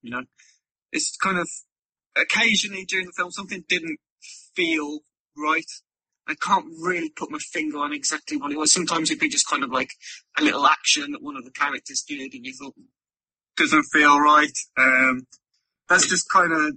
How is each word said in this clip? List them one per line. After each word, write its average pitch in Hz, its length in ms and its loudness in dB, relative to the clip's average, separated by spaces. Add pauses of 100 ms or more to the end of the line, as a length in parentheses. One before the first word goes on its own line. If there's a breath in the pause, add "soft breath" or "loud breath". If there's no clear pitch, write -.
You 120 80 -14
know? 127 120 -8 (680 soft breath)
It's - 240 -4
kind 190 220 -2
of, 170 100 -4 (680)
occasionally 196 680 0
during 185 220 -4
the 180 100 -18
film, 180 140 -4
something 185 380 -12
didn't 165 300 -4 (560)
feel 151 460 -2 (360)
right. 156 280 -2 (640)
I 156 60 -6
can't 196 320 0 (140)
really 170 300 -4
put - 200 -12
my 151 80 -10
finger 151 400 -6
on 147 140 -4
exactly 151 440 -6
what 143 160 -6
it 151 60 -4
was. 151 140 2
Sometimes 160 380 0
it'd 151 100 -4
be 156 80 0
just 143 200 -2
kind 139 160 -2
of 123 60 -8
like 127 200 -4 (480 loud breath)
a 151 40 0
little 143 240 2
action - 460 2
that 143 100 -10
one 143 140 -12
of 123 80 -12
the 131 60 -20
characters 139 560 -6
did 135 280 -10
and 123 120 -16
you 131 140 -12
thought, 139 140 -14 (840)
"Doesn't 156 360 4
feel 147 280 8
right." 147 360 6 (200)
Um, 131 500 4 (640)
that's - 180 6
just - 240 -2
kinda 160 460 4